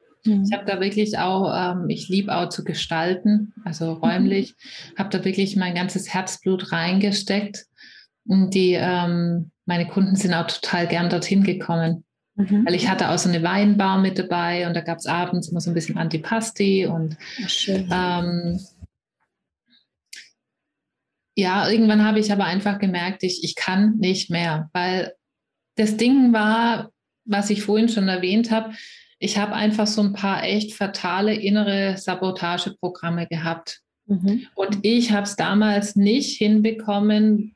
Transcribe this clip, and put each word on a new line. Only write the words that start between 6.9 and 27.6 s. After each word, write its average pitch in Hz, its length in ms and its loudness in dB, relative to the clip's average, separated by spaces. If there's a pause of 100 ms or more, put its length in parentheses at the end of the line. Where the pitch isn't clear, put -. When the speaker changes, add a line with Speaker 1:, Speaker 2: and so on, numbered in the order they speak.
Speaker 2:
Und 190 300 2
die, 185 240 4
ähm, 175 720 0 (160)
meine 175 220 -2
Kunden 190 260 2
sind 185 180 2
auch 170 140 0
total - 400 -2
gern 170 240 0
dorthin 196 320 2
gekommen. 170 600 -2 (320)
Speaker 1:
Mhm. 202 280 2
Speaker 2:
Weil 175 120 2
ich 190 120 0
hatte 185 220 0
auch 170 80 0
so 180 100 0
eine 170 140 0
Weinbar 196 560 2
mit 190 180 2
dabei 175 520 -2
und 170 60 -2
da 170 60 -2
gab's 165 260 -8
abends 175 420 -4
immer 175 120 -4
so 170 120 -4
ein - 20 -2
bisschen 156 240 -4
Antipasti 190 880 -2
und, 160 300 -4 (280)
Speaker 1:
Ach, - 40 -6
schön. 190 440 -2
Speaker 2:
ähm, 175 680 -2 (2750)
ja, 185 320 2
irgendwann 214 360 4
habe 214 160 2
ich 208 120 0
aber 196 120 0
einfach 196 340 -2
gemerkt, 180 440 -2
ich, 180 220 -4
ich 156 100 -6
kann 208 440 2
nicht 185 320 0
mehr, 165 420 -2
weil 180 400 -2 (640)
das 214 200 2
Ding 247 360 6
war, 220 580 2 (340)
was 202 260 0
ich 208 120 0